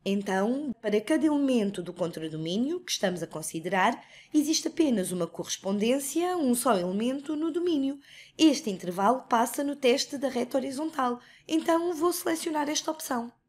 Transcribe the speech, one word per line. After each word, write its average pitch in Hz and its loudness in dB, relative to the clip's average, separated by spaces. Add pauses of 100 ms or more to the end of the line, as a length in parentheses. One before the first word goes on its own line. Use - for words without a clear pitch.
Então, 202 0
para 214 2
cada 294 2
elemento 254 2
do 180 -8
contradomínio 170 -2
que - -10
estamos 180 -2
a 160 -6
considerar, 180 -2 (300)
existe 302 2
apenas 214 2
uma 175 -2
correspondência, 262 0
um 254 2
só 240 2
elemento 233 -2
no 320 -2
domínio. 302 0 (380)
Este 285 4
intervalo 196 0
passa 247 2
no 285 -2
teste 269 2
da 269 -2
reta 240 -2
horizontal. 262 -2 (280)
Então, 339 2
vou 330 2
selecionar 320 -2
esta 302 -2
opção. 247 -6 (180)